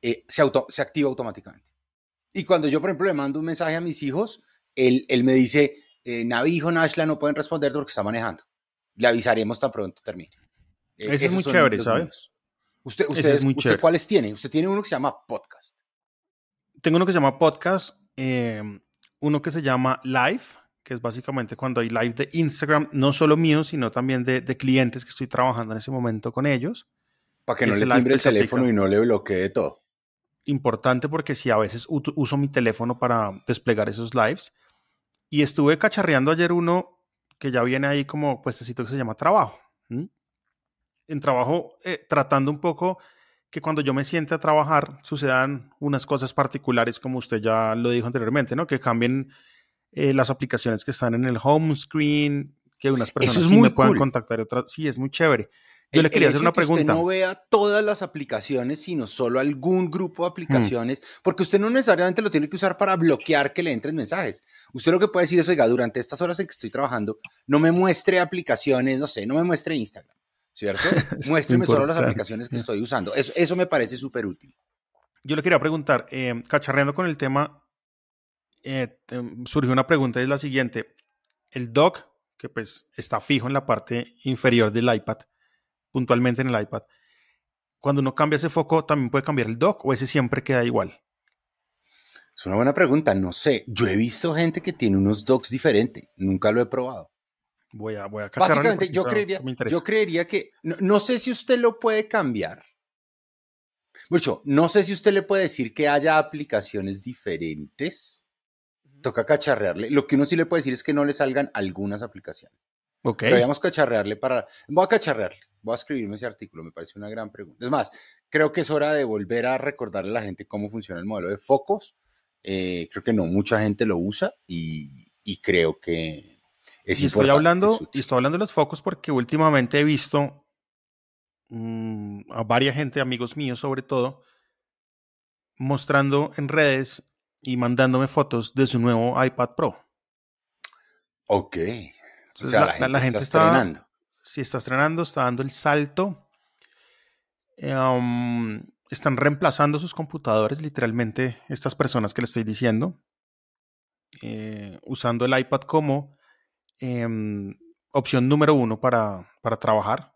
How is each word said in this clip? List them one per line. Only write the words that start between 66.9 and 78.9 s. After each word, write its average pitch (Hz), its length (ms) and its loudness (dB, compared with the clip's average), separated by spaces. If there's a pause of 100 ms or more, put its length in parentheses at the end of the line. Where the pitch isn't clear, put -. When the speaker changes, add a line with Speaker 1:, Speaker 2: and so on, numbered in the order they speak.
Speaker 1:
no 143 140 4
me 165 120 6
muestre 180 480 2
aplicaciones, 135 800 0
no 147 80 -4
sé, 101 200 -6
no 131 80 -2
me 165 80 2
muestre 165 320 -2
Instagram, 107 420 -10 (340)
¿cierto? 101 300 -4
Speaker 2:
<laughs> 175 420 0
Es 131 60 -2
Speaker 1:
Muéstreme 131 360 2
solo 139 200 4
las 160 100 -2
Speaker 2:
importante. 127 140 2
Speaker 1:
aplicaciones 113 400 -6
que 131 80 -8
estoy 113 240 -4
usando". 110 320 -4
Eso, 135 220 0
eso 170 200 2
me 180 120 0
parece 127 280 -2
súper 123 300 -6
útil. 98 280 -10 (720)
Speaker 2:
Yo 147 140 -4
le 147 60 -4
quería 175 160 4
preguntar, 151 500 0
eh, 123 400 -4
cacharreando 139 460 0
con 185 100 -2
el 160 100 -2
tema, 139 480 -2 (1040)
eh, 131 340 -6 (100)